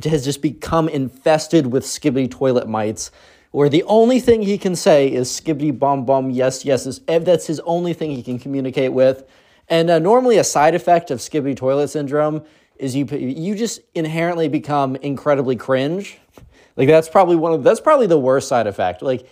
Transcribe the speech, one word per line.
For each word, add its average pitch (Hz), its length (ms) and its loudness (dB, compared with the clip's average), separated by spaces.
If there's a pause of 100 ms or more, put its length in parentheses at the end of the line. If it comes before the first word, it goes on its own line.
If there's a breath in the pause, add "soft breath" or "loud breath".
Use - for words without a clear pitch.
has 151 180 0
just 139 180 -6
become 156 460 -2
infested 147 800 0
with 127 160 -2
Skibidi 131 480 -2
Toilet 123 360 0
mites, 107 440 -6 (400 soft breath)
where 143 160 2
the 147 160 2
only 226 380 4
thing 233 200 4
he 202 160 0
can 185 200 -4
say 143 340 4
is 123 180 -2
"Skibidi 147 480 -4
bum 139 280 0
bum, 135 260 0
yes, 127 320 -2
yes." 139 240 -2
Is, 127 180 -10
that's 165 420 0
his 147 180 -4
only 175 280 -2
thing 160 180 -6
he 123 120 -8
can 123 160 -8
communicate 131 540 -4
with. 131 320 2 (420 soft breath)
And, 165 220 2
uh, 165 100 4
normally 226 380 4
a 175 80 4
side 160 300 2
effect 170 360 0
of 120 80 -6
Skibidi 139 380 -4
Toilet 139 320 -2
Syndrome 151 540 -4 (340 soft breath)
is 131 180 -6
you, 139 100 -2
you 143 480 -6
just 214 280 -6 (120)
inherently 165 540 -2
become 139 480 -2
incredibly 135 600 -2
cringe. 143 600 -4 (600 soft breath)
Like, 131 100 0
that's 160 220 4
probably 175 260 4
one 165 160 0
of, 151 120 0
that's 220 180 4
probably 285 260 4
the 165 100 4
worst 131 300 0
side 117 180 0
effect. 95 360 -4
Like, 131 300 -4